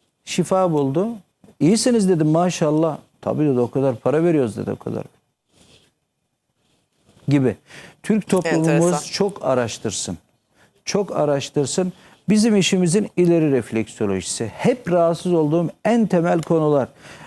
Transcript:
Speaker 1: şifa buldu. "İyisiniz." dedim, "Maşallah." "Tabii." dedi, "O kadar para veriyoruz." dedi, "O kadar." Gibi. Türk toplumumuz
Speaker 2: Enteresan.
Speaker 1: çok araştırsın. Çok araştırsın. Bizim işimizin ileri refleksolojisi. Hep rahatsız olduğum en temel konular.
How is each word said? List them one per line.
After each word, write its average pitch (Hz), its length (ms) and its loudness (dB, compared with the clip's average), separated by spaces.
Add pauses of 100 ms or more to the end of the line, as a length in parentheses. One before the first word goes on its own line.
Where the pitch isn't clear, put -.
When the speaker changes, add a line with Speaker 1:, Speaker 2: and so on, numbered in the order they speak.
(260)
Speaker 1:
şifa 185 460 0
buldu. 147 360 0 (520)
"İyisiniz." 214 500 2
dedim, 160 180 2
"Maşallah." 160 720 0 (240)
"Tabii." 135 280 -2
dedi, 123 100 0
"O 120 120 -2
kadar 135 240 0
para 139 280 0
veriyoruz." 139 340 0
dedi, 101 140 -6
"O 101 40 -6
kadar." - 280 -8 (2250)
Gibi. 131 280 2 (480)
Türk 208 260 -2
toplumumuz 165 380 0
Speaker 2:
Enteresan. 165 320 2 (120)
Speaker 1:
çok 196 340 -4
araştırsın. 117 720 -4 (680)
Çok 196 300 -4
araştırsın. 147 760 -2 (360)
Bizim 214 260 4
işimizin 185 600 2
ileri 170 340 4
refleksolojisi. 107 1040 -4
Hep 240 360 -2
rahatsız 170 420 0
olduğum 160 360 0 (160)
en 220 220 2
temel 175 340 0
konular. 151 460 2 (400)